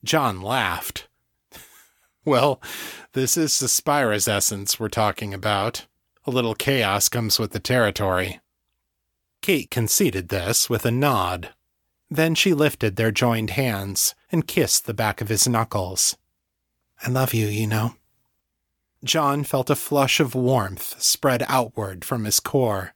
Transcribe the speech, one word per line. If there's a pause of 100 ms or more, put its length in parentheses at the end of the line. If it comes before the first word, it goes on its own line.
John
laughed. (440)
<laughs> (680)
"Well, (520)
this
is
Suspira's
essence
we're
talking
about. (380)
A
little
chaos
comes
with
the
territory." (1000)
Kate
conceded
this
with
a
nod. (560)
Then
she
lifted
their
joined
hands (180)
and
kissed
the
back
of
his
knuckles. (840)
"I
love
you,
you
know." (1080)
John
felt
a
flush
of
warmth
spread
outward
from
his
core.